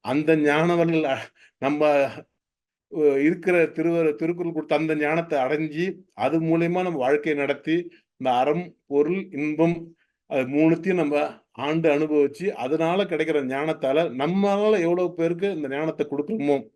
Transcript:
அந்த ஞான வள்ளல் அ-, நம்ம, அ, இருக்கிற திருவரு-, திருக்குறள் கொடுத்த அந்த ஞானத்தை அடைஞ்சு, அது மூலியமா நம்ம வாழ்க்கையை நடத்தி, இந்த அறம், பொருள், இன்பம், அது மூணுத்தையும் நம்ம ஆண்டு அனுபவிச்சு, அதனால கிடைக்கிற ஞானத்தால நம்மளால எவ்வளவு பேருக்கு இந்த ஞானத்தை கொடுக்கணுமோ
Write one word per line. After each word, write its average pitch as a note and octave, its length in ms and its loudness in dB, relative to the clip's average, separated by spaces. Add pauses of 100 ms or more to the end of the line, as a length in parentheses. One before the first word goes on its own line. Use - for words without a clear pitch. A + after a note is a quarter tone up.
அந்த D3+ 360 2
ஞான D#3 380 2
வள்ளல் E3 300 2
அ-, C3+ 260 -4 (280)
நம்ம, D3 280 0 (1080)
அ, C#3+ 240 4
இருக்கிற E3+ 460 2
திருவரு-, D#3+ 480 0
திருக்குறள் E3+ 380 -4
கொடுத்த D#3 240 -2
அந்த D#3 180 0
ஞானத்தை D3+ 440 -2
அடைஞ்சு, D3+ 560 -2 (180)
அது C#3+ 280 0
மூலியமா E3+ 420 0
நம்ம F#3 80 -2
வாழ்க்கையை D3 500 0
நடத்தி, D#3 500 -2 (260)
இந்த B2+ 200 0
அறம், C3+ 380 0 (120)
பொருள், D3+ 440 0
இன்பம், E3 680 -2 (300)
அது C3 200 -2
மூணுத்தையும் D#3+ 480 2
நம்ம D3+ 360 0 (200)
ஆண்டு D#3 440 0
அனுபவிச்சு, D3+ 540 0
அதனால D#3+ 560 -2
கிடைக்கிற D#3 420 -2
ஞானத்தால D3 640 -2
நம்மளால G3 680 0
எவ்வளவு F3 340 0
பேருக்கு F3 400 -2
இந்த D3 140 -6
ஞானத்தை D3+ 420 -4
கொடுக்கணுமோ C#3+ 640 -2